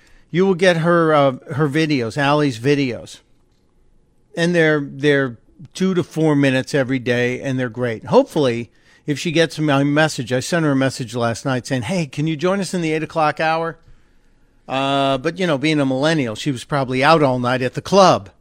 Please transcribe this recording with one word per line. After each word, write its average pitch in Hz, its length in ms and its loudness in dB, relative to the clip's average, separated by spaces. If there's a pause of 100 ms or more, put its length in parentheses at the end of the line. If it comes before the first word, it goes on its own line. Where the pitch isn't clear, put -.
(300)
you 180 160 2
will 196 80 2
get 175 240 4
her, 165 360 2
uh, 139 240 4 (160)
her 147 140 0
videos, 139 500 -2
Allie's 143 400 2
videos. 123 640 -2 (1160)
And 175 180 0
they're, 156 260 4
they're 139 580 0 (340)
two 185 220 0
to 175 80 0
four 156 340 0
minutes 131 380 0
every 131 240 0
day, 123 420 -2
and 131 180 -4
they're 123 120 -4
great. 117 340 -6
Hopefully, 135 680 0 (360)
if 143 120 -4
she 170 140 -4
gets 160 260 0
my 143 240 0
message, 147 500 0
I 127 80 0
sent 170 240 -2
her 147 80 0
a 135 40 0
message 127 380 -4
last 117 300 -4
night 127 220 -4
saying, 131 160 -4
"Hey, 165 240 -4
can 147 200 -6
you 160 100 -4
join 180 240 -2
us 185 140 -6
in 175 80 -2
the 160 100 -2
eight 156 100 -2
o'clock 156 380 -2
hour?" 165 380 -2 (880)
Uh, 139 500 0
but, 170 200 -6
you 185 80 -2
know, 156 100 0
being 151 240 0
a 139 60 2
millennial, 131 480 0
she 147 160 -6
was 120 140 -6
probably 131 380 -2
out 156 200 6
all 127 160 2
night 123 240 0
at 127 120 -4
the 151 60 -8
club. 160 500 4 (100)